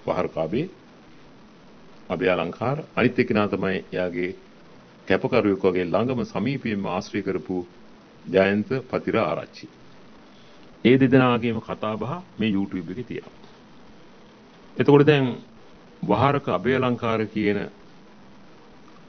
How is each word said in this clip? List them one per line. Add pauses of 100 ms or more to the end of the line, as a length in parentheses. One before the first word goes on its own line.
වහරකාබේ, (1400)
අභය
අලංකාර. (120)
අනිත්
එක්කෙනා
තමයි
එයාගේ (760)
කැපකරුවෙක්
වගේ
ළඟම
සමීපයෙන්ම
ආශ්‍රය
කරපු (680)
ජයන්ත (120)
පතිර
ආරච්චි. (1160)
ඒ
දෙදෙනාගේම
කතා
බහ (220)
මේ
YouTube
එකේ
තියෙනවා. (1400)
එතකොට
දැන් (760)
වහරක
අභය
අලංකාර
කියන (1500)